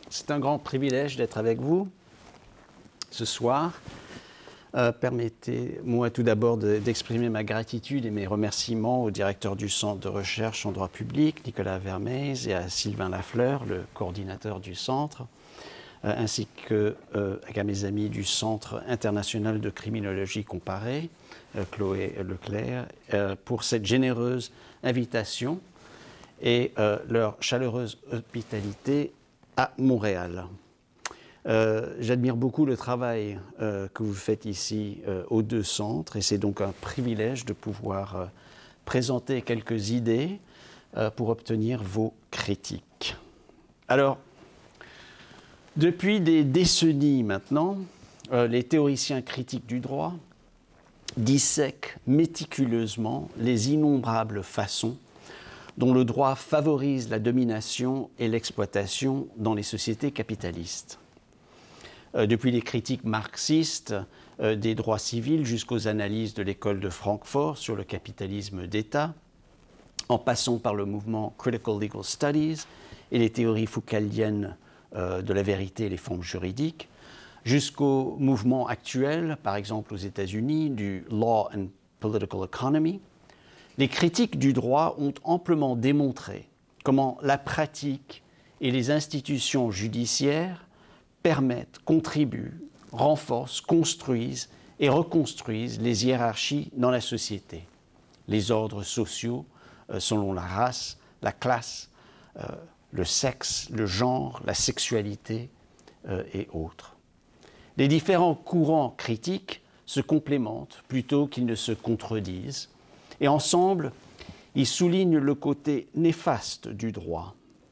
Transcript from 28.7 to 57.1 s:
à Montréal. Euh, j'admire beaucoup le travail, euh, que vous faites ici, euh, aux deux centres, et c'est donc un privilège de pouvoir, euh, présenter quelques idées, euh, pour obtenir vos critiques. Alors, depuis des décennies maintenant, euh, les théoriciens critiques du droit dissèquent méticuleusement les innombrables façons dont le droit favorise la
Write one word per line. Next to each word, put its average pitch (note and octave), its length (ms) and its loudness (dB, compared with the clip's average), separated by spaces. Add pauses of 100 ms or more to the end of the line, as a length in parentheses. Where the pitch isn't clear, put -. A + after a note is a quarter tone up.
à C3 220 2
Montréal. G2 680 0 (1000)
Euh, A2 520 2
j'admire B2 360 2
beaucoup C3 300 2
le B2+ 120 2
travail, A#2 600 -2 (220)
euh, G2+ 320 -2
que A2+ 100 -6
vous G#2 100 -2
faites G#2+ 320 -2
ici, G#2 600 -4
euh, F#2+ 220 -4
aux A2+ 120 4
deux A2 220 0
centres, - 540 -4
et G2+ 40 -2
c'est G#2 160 2
donc G2+ 240 -2
un G2 200 -2
privilège A#2+ 640 -4
de G#2+ 80 -4
pouvoir, G2 640 -6
euh, F2+ 100 -6 (600)
présenter B2+ 560 0
quelques A2 500 -2
idées, B2 480 2 (580)
euh, A2 120 0
pour A2 200 -2
obtenir A2+ 520 -2
vos G#2+ 320 -2 (160)
critiques. - 880 -6 (720)
Alors, C3+ 300 4 (1600)
depuis F3+ 440 4
des D#3+ 240 6
décennies C#3+ 800 4
maintenant, C#3+ 540 0 (540)
euh, A#2+ 160 4
les A#2+ 160 2
théoriciens C#3+ 580 2
critiques B2+ 440 -8
du A#2+ 140 -4
droit D3 340 -4 (1040)
dissèquent C3+ 880 2
méticuleusement A#2+ 1300 0
les A#2+ 340 2
innombrables A#2 720 2
façons A2+ 540 -2 (800)
dont B2+ 160 6
le B2+ 120 8
droit C3 300 2
favorise C#3 760 2
la A2+ 100 0